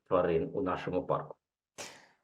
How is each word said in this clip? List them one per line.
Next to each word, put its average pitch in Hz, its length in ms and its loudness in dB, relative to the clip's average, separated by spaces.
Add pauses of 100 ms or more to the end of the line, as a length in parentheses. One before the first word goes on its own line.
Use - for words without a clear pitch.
тварин 87 440 4
у - 100 -2
нашому 90 440 -2
парку. - 300 -2 (880)